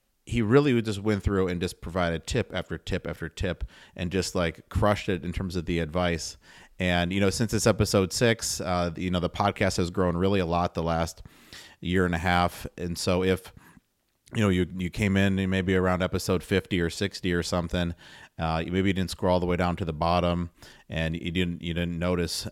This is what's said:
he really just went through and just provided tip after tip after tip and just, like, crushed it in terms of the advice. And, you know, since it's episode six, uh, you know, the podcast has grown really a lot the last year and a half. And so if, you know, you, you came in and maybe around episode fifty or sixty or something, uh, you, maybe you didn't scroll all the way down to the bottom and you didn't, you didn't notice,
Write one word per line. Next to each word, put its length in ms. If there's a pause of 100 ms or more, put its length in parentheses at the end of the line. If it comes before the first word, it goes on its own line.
(260)
he 140
really 400
just 220
went 220
through 240
and 120
just 200
provided 440
tip 300
after 240
tip 260
after 240
tip 360 (320)
and 160
just, 240
like, 320
crushed 400
it 160
in 80
terms 240
of 100
the 140
advice. 560 (420)
And, 340
you 60
know, 120
since 220
it's 140
episode 460
six, 480
uh, 360
you 140
know, 80
the 100
podcast 500
has 120
grown 260
really 220
a 80
lot 280
the 100
last 400 (560)
year 260
and 80
a 40
half. 460 (140)
And 180
so 280
if, 280 (840)
you 40
know, 100
you, 160 (120)
you 100
came 280
in 240
and 100
maybe 240
around 280
episode 400
fifty 380
or 80
sixty 460
or 80
something, 520 (440)
uh, 260
you, 80
maybe 160
you 60
didn't 160
scroll 240
all 60
the 60
way 100
down 200
to 80
the 80
bottom 560 (400)
and 260
you 160
didn't, 300
you 140
didn't 240
notice, 540